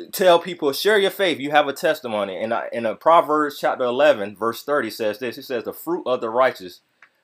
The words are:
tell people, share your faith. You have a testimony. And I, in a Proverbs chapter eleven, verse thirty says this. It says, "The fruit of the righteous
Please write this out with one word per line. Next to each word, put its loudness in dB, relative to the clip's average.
tell 6
people, -2
share 2
your 2
faith. 0
You -4
have 4
a -4
testimony. -2
And -4
I, -2
in -4
a -2
Proverbs 2
chapter -2
eleven, 2
verse -4
thirty -2
says -4
this. -8
It -16
says, -6
"The -8
fruit -8
of -2
the -6
righteous -2